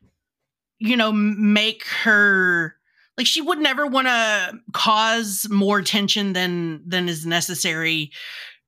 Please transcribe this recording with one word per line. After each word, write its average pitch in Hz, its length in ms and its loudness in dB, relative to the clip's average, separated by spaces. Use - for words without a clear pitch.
you 220 180 0
know, 220 140 2
m-, 208 420 2
make 214 340 0
her, 190 880 2
like, 247 100 -2
she - 140 0
would 311 180 -2
never 294 280 0
wanna 233 680 0
cause 220 760 0
more 202 320 2
tension 202 500 0
than, 175 540 -2
than 180 220 -2
is 160 180 -6
necessary 160 840 -2